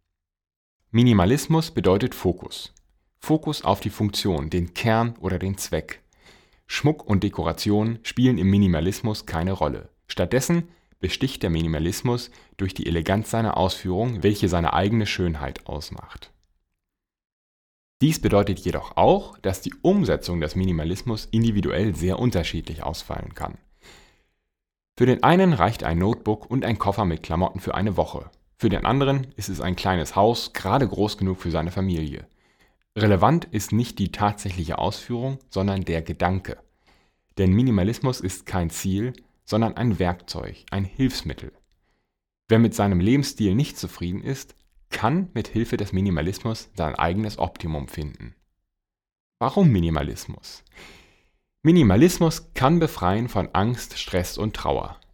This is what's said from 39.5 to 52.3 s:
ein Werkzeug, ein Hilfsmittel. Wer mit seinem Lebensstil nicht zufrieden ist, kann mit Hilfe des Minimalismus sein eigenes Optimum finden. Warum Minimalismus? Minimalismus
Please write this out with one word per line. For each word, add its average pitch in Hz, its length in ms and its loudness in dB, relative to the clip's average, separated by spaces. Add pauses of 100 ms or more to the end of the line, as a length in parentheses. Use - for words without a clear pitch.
ein 110 220 0
Werkzeug, 87 580 -4 (140)
ein 101 140 -2
Hilfsmittel. - 680 -4 (960)
Wer 113 120 6
mit 117 140 4
seinem 101 260 2
Lebensstil 107 540 2
nicht 139 220 -2
zufrieden - 460 -8
ist, - 320 -10 (360)
kann 170 440 -2
mit 110 140 -4
Hilfe 117 280 -2
des 101 160 -6
Minimalismus 95 800 -2
sein 80 200 -2
eigenes 101 440 -2
Optimum 78 500 -4
finden. - 460 -12 (1040)
Warum 151 320 4
Minimalismus? 82 920 -2 (1000)
Minimalismus 160 920 6